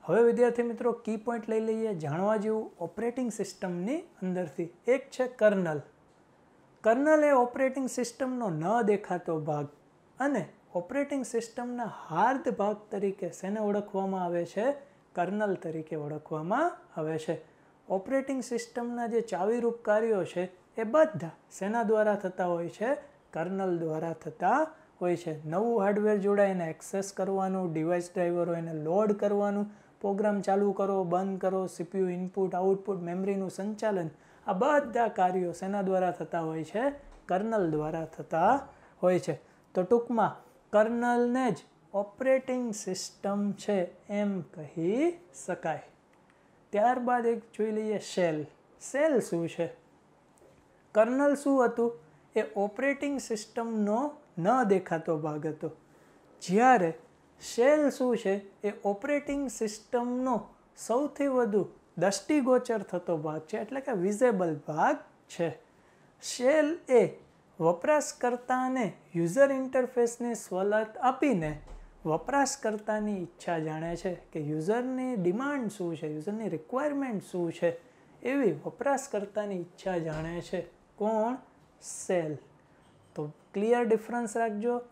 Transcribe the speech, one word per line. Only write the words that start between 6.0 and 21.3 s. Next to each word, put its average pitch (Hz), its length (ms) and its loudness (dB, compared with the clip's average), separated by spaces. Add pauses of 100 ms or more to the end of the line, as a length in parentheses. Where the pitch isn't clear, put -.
કર્નલ 294 420 6
એ 294 80 6
ઓપરેટિંગ 262 580 2
સિસ્ટમનો 247 600 -4
ન 175 320 0
દેખાતો 190 580 0
ભાગ 147 280 -2 (520)
અને 254 300 0 (260)
ઓપરેટિંગ 277 500 -2
સિસ્ટમના 240 600 -6
હાર્દ 220 640 0
ભાગ 208 260 0 (160)
તરીકે 190 400 -4
શેને 202 280 -6
ઓળખવામાં 196 680 -2
આવે 170 200 -2
છે? 220 260 -2 (440)
કર્નલ 196 400 0
તરીકે 160 400 -8
ઓળખવામાં 156 840 -4 (200)
આવે 160 200 -4
છે. 156 240 -4 (480)
ઓપરેટિંગ 262 540 -2
સિસ્ટમના 240 640 -6
જે 226 140 0
ચાવીરૂપ 226 600 0
કાર્યો 214 420 2
છે 180 260 -4 (280)
એ 226 60 -4
બધા 226 480 2 (260)